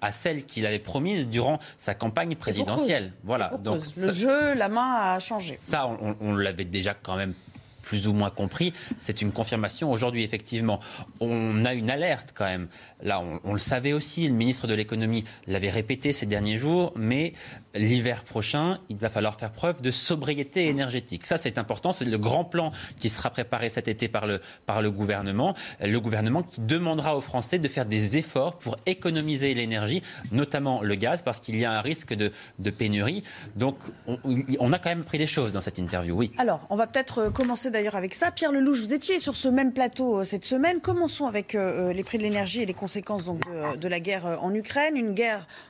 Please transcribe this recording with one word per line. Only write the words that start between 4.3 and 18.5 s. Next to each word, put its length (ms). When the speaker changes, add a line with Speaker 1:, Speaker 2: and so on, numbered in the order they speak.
Speaker 2:
la 140
main 440
a 60
changé. 400
Speaker 1:
ça, 260
on, 160
on, 180
on 160
l'avait 300
déjà 300
quand 200
même 200
plus 240
ou 60
moins 180
compris. 420
C'est 240
une 100
confirmation 600
aujourd'hui, 320
effectivement. 560
On 460
a 100
une 160
alerte 420
quand 120
même. 220
Là, 160
on, 240
on 100
le 60
savait 340
aussi, 340
le 60
ministre 320
de 80
l'économie 500
l'avait 240
répété 420
ces 140
derniers 320
jours, 380
mais 380
l'hiver 480
prochain, 560